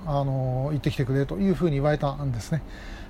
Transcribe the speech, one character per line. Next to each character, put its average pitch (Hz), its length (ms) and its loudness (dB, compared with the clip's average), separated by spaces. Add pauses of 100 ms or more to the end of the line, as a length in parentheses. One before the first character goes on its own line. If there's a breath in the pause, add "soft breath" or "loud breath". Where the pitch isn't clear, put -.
あ 143 180 2
の 131 460 0
ー、 - 20 -4
行 151 40 0
っ 131 40 0
て 147 100 0
き - 60 -2
て 139 80 2
く 131 100 0
れ」 139 120 4
と 156 100 -4
い 196 140 2
う 180 40 4
ふ 147 100 0
う - 20 -
に 160 60 2
言 139 100 0
わ 151 80 4
れ 151 80 4
た 139 160 0
ん 143 180 -2
で 117 80 -2
す - 120 -4
ね。 156 100 0 (480 loud breath)